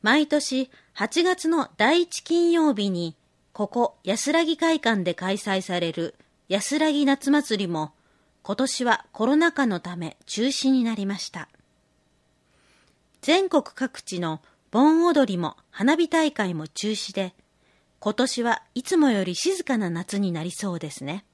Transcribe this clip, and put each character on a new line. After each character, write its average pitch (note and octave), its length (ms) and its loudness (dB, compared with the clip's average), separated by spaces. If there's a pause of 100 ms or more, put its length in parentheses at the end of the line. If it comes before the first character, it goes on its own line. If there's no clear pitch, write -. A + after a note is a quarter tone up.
毎 A3 240 4
年、 B3+ 440 -2 (220)
八 C4+ 300 -2
月 F4+ 260 0
の D#4+ 300 0
第 D4+ 240 4
一 - 180 -6
金 E4+ 300 2
曜 D#4 240 4
日 G3+ 160 -2
に、 E3+ 260 -4 (380)
こ G#3 140 -4
こ、 - 360 -2
安 A#3 280 -2
ら E4 120 2
ぎ D#4+ 140 -2
会 E4 220 2
館 G#3+ 240 0
で F3 100 -2
開 F#3+ 240 -4
催 F#3+ 240 -2
さ F3 180 -4
れ E3 120 -4
る、 E3 220 -6 (340)
安 G#3 300 -2
ら D#4 140 2
ぎ C#4+ 140 2
夏 C#4 240 0
祭 A3+ 360 0
り E3+ 60 -4
も、 D#3 200 -4 (500)
今 G3+ 140 -6
年 C4 280 -2
は A#3 280 0
コ G#3+ 120 -4
ロ C#4 120 4
ナ E4 160 4
禍 C4+ 140 0
の F3+ 140 0
た F3+ 160 -12
め E3+ 300 -10
中 A3 200 -2
止 C4+ 240 0
に B3+ 140 4
な A3+ 100 -2
り G3+ 120 -4
ま G3 100 -4
し - 140 -10
た。 E3 180 -14 (1700)
全 F#4 260 4
国 D4 140 4
各 - 380 -8
地 F3+ 200 -8
の D#3+ 220 -4 (280)
盆 D#4 340 6
踊 C#4+ 300 2
り F3 40 -2
も E3+ 180 -4 (140)
花 C#4 260 2
火 D#4+ 120 2
大 D#4+ 240 2
会 F#3+ 220 -2
も D#3 120 -8
中 - 240 -6
止 G3+ 240 -8
で、 F#3+ 200 -6 (680)
今 G#3 140 -2
年 B3 280 -2
は A#3 200 -2 (120)
い B3 80 -4
つ - 140 0
も D4 140 6
よ G3+ 120 2
り F3+ 120 -4
静 F4+ 300 -2
か A#3+ 140 0
な G3 100 -2
夏 F3 300 -4
に F#3+ 140 0
な D#3+ 100 -4
り F3 80 -6
そ F#3+ 220 -6
う E3+ 60 -6
で D#3 120 -10
す - 140 -14
ね。 E3+ 280 -8